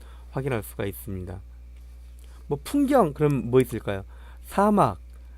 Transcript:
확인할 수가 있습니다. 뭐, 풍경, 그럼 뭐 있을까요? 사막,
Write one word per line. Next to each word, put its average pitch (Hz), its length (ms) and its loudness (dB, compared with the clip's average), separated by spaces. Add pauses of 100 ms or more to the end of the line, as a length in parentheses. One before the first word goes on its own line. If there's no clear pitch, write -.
(320)
확인할 131 300 -2
수가 - 220 -8
있습니다. 95 560 -8 (1080)
뭐, 147 140 -2
풍경, 262 520 4
그럼 139 360 2
뭐 131 100 6
있을까요? 107 440 -4 (400)
사막, 196 540 2 (400)